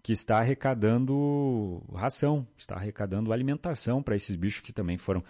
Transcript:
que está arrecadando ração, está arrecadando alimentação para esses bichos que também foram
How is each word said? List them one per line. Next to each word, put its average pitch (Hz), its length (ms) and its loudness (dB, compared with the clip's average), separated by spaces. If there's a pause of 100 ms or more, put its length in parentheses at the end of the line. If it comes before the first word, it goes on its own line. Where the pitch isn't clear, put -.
que 113 100 0
está 107 260 2
arrecadando 131 1400 2 (140)
ração, 135 540 0 (100)
está - 160 -12
arrecadando 101 580 -2
alimentação 135 720 0
para 113 140 0
esses 101 200 -2
bichos 92 240 -2
que - 140 -14
também 85 240 -2
foram 92 320 0